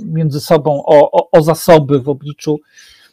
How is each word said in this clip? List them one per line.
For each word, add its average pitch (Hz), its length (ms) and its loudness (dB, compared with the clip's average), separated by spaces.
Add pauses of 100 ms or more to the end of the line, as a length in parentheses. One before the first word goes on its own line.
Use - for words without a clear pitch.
między 156 340 -4
sobą 151 460 -2
o, 151 240 4
o, - 200 -2
o 165 120 4
zasoby 151 580 2
w 127 80 -10
obliczu, 147 500 -6 (540)